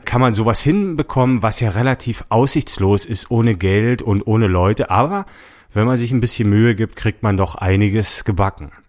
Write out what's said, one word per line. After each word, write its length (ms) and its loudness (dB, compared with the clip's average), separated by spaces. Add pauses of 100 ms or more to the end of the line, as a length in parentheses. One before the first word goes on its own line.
kann 160 0
man 140 4
sowas 260 0
hinbekommen, 840 0
was 160 -2
ja 100 0
relativ 600 -4
aussichtslos 760 0
ist, 260 -8
ohne 240 2
Geld 480 0
und 240 0
ohne 220 2
Leute. 420 0
Aber 360 0 (460)
wenn 140 0
man 120 0
sich 120 -4
ein 100 0
bisschen 300 0
Mühe 240 4
gibt, 220 -4
kriegt 260 -4
man 140 0
doch 180 -2
einiges 720 0
gebacken. 480 -4 (160)